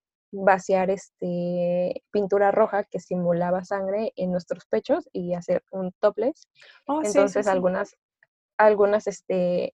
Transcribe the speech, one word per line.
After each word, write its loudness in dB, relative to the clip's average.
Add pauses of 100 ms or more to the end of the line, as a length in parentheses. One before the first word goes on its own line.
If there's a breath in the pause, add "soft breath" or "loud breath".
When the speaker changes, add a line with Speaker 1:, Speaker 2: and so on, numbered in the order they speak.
(320)
Speaker 1:
vaciar, 2
este, -4
pintura 2
roja 2
que -10
simulaba -2
sangre -4
en -2
nuestros -6
pechos -2
y -4
hacer -4
un -8
topless. -2 (400 soft breath)
Speaker 2:
Oh, -2
sí, 2
sí, -2
Speaker 1:
Entonces, 0
Speaker 2:
sí. 0
Speaker 1:
algunas, -2 (600)
algunas, 4
este, -2